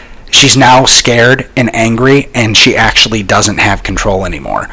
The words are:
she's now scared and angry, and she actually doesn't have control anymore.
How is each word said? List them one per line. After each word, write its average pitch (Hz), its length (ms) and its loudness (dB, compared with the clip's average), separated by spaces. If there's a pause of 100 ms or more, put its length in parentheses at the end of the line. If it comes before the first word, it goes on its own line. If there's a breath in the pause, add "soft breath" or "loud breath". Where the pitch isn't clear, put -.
(320 loud breath)
she's 139 240 2
now 127 280 4
scared 123 720 2
and 120 160 -2
angry, 120 640 0
and 110 220 -2
she - 200 2
actually 110 460 0
doesn't 104 360 -2
have 101 260 -2
control 95 400 -2
anymore. 78 480 -6